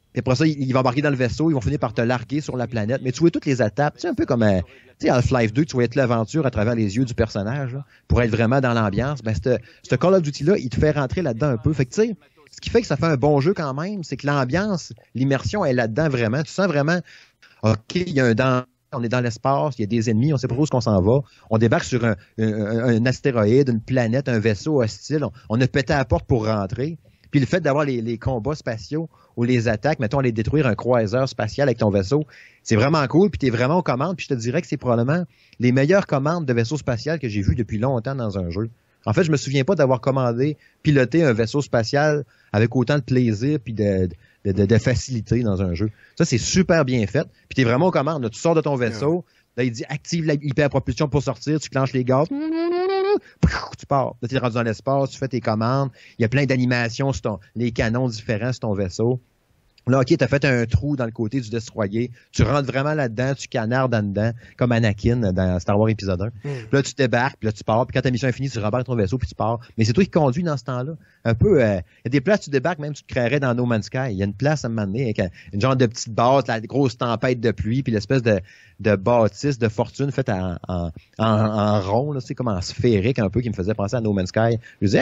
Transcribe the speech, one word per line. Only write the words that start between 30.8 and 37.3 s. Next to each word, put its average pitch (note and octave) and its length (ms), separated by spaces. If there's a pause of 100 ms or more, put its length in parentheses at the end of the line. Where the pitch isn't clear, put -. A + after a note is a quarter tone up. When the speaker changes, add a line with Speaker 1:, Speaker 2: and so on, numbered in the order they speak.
Speaker 1:
spatial C3 420
avec A#2+ 100
ton A2 100
vaisseau, G2+ 360 (380)
c'est - 140
vraiment C#3+ 300
cool, F3 240
puis - 80
t'es C#3 100
vraiment B2+ 300
aux F3 40
commandes, D3 340
puis - 120
je C#3+ 60
te B2 40
dirais A#2+ 220
que - 80
c'est D3+ 80
probablement B2 480 (340)
les B2 140
meilleures D3+ 340
commandes D#3 380
de B2+ 80
vaisseau A#2 240
spatial C#3 420
que B2+ 120